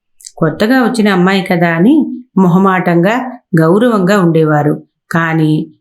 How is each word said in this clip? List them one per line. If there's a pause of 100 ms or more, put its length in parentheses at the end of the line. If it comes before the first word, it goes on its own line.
(360)
కొత్తగా
వచ్చిన
అమ్మాయి
కదా
అని (120)
మొహమాటంగా, (220)
గౌరవంగా
ఉండేవారు. (280)
కానీ